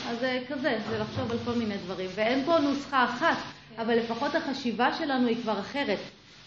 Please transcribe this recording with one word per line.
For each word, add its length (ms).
אז 100
זה 200
כזה, 280
זה 100
לחשוב 320
על 140
כל 80
מיני 240
דברים. 380
ואין 300
פה 140
נוסחה 460
אחת, 320
אבל 180
לפחות 400
החשיבה 580
שלנו 340
היא 140
כבר 180
אחרת. 400